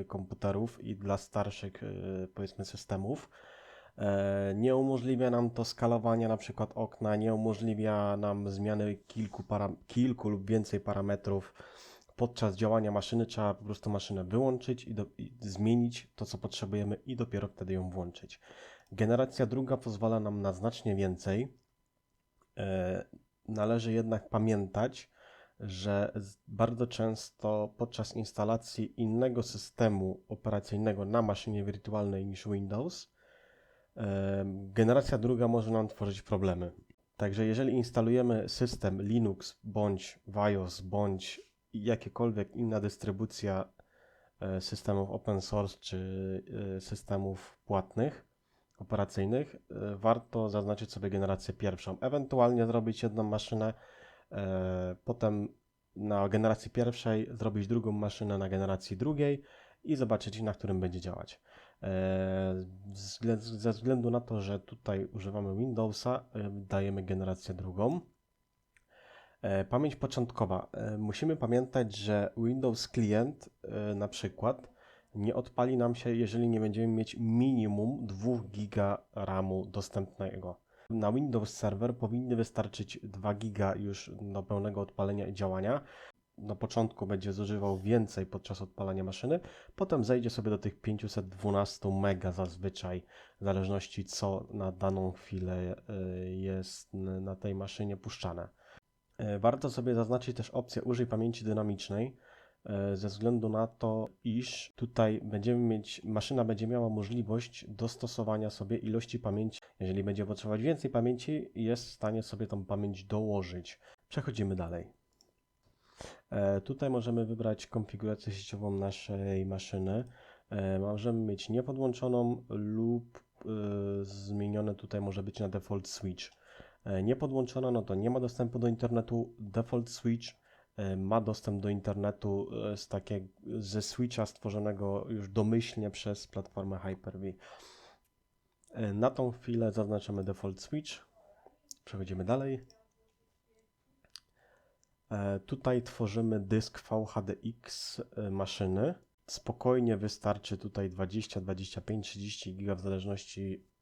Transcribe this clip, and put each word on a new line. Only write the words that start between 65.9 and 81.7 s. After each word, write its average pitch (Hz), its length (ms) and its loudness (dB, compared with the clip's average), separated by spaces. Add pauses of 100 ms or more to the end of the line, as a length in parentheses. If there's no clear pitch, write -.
e, 101 160 -4
dajemy 98 520 0
generację 92 520 -2
drugą. 98 460 0 (1400)
E, 98 240 0
pamięć 139 300 2
początkowa. 117 800 0
E, 107 240 -4
musimy 123 380 0
pamiętać, 123 600 2
że 104 420 2
Windows 123 520 2
Client, 113 600 2 (140)
e, 104 320 -2
na 101 120 0
przykład - 640 -4 (420)
nie 104 200 2
odpali 127 420 2
nam 120 180 4
się, 120 200 0
jeżeli 117 320 4
nie 117 120 4
będziemy 110 280 2
mieć 110 320 2
minimum 117 840 4
dwóch 104 440 0
giga 101 540 0 (120)
ramu 95 500 0
dostępnego. 95 920 -6 (300)
Na 107 220 2
Windows 117 420 2
Server 113 440 0